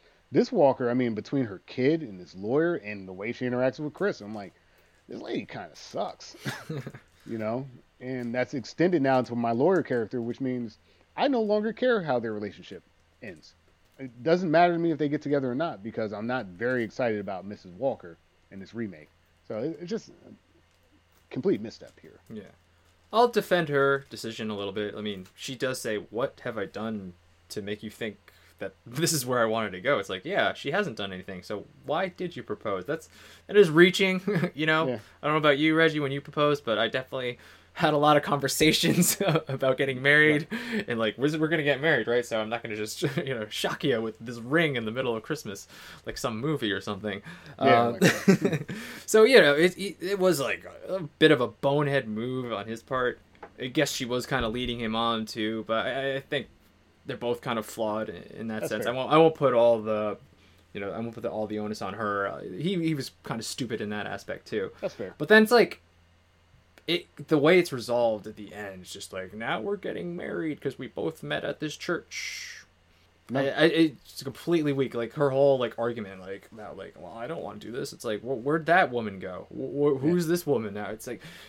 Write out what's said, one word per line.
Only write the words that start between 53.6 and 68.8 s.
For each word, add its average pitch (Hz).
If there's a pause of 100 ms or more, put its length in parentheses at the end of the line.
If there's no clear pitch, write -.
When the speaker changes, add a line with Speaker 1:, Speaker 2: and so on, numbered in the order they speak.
Speaker 2:
I 131
guess 139
she -
was 123
kinda 123
leading 120
him 110
on 113
too, 110
but 113
I, 135
I 139
think 139 (580)
they're 127
both 120
kind 117
of 104
flawed 107
in, 92 (180)
in 113
that 107
Speaker 1:
That's 113
Speaker 2:
sense. 107
Speaker 1:
fair. 117
Speaker 2:
I 127
won't, 131
I 156
won't 160
put 131
all 117
the, 107 (560)
you 101
know, 98
I 87
won't 113
put 110
the, 117
all 107
the 107
onus 107
on 98
her. 101
Uh, -
he, 147
he 160
was 131 (120)
kinda 113
stupid 117
in 104
that 101
aspect 98
too. 98
Speaker 1:
That's -
fair. 95
Speaker 2:
But 151
then 220
it's 214
like, 220 (1080)
it, 170
the 160
way 156
it's 175
resolved 117
at 107
the 104
end, 98